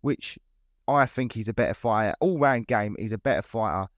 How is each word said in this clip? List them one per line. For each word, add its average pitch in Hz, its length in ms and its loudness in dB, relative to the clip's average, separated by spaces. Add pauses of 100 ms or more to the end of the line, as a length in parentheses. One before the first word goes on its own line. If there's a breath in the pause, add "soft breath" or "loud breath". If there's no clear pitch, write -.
which - 360 -4 (500)
I 139 200 4
think 127 260 -4
he's 110 140 -6
a 110 80 -6
better 117 180 2
fighter. 107 460 0
All-round 139 480 2
game, 104 320 -2
he's 107 140 -6
a 110 40 -6
better 120 240 0
fighter 95 460 -4 (100)